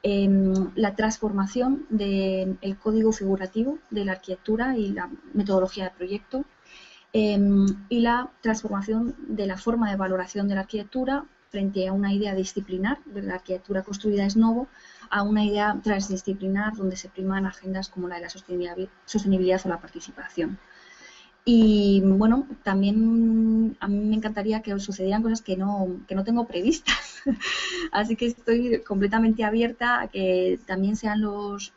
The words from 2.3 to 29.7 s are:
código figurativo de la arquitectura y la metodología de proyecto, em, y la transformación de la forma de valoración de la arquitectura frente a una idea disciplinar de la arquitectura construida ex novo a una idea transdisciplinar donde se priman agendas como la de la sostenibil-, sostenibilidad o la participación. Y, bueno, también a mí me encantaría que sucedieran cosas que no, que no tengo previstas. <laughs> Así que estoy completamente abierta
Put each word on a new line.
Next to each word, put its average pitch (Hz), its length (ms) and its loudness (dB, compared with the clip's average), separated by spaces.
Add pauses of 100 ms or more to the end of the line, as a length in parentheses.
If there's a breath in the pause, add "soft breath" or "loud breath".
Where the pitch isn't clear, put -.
código 220 300 2
figurativo 208 680 -2 (100)
de 208 160 -4
la 190 80 -2
arquitectura 220 640 -2
y 202 140 -2
la 180 180 -6 (240)
metodología 190 520 0
de 185 60 -8
proyecto, 208 540 -8 (680 loud breath)
em, 202 520 4 (240)
y 240 120 0
la 240 280 2 (120)
transformación 220 720 -2 (240)
de 196 80 -2
la 185 100 -4
forma 226 320 0
de 196 80 -2
valoración 190 500 -2
de 196 80 0
la 190 60 -2
arquitectura 254 640 -4 (240)
frente 196 380 -2
a 190 60 -2
una 196 200 2
idea 202 220 0
disciplinar 190 680 -4
de 202 180 -10
la 185 120 -6
arquitectura 185 480 -6
construida 202 400 -2
ex 196 120 0
novo 226 320 4 (420 loud breath)
a 202 140 0
una 214 200 2
idea 208 400 0
transdisciplinar 196 920 -2
donde 190 200 -2
se - 140 -14
priman 190 360 -2
agendas 190 440 -8
como 180 180 -6
la 180 80 -8
de 170 60 -10
la 170 80 -12
sostenibil-, 180 600 -6 (160)
sostenibilidad 190 600 2
o 185 40 0
la 175 120 -4
participación. - 760 -8 (880 loud breath)
Y, 208 600 6
bueno, 220 420 6 (160)
también 220 1160 4
a 202 80 -6
mí 202 100 0
me 214 180 2
encantaría 214 460 -2
que 202 180 -4
sucedieran 196 440 -2
cosas 226 180 0
que 185 160 -4
no, 196 300 -2 (200)
que 190 60 -8
no 190 100 -2
tengo 233 220 0
previstas. - 800 -2
<laughs> 349 680 -4
Así 220 240 0
que 240 120 -2
estoy 233 560 0
completamente 220 600 2
abierta 233 580 0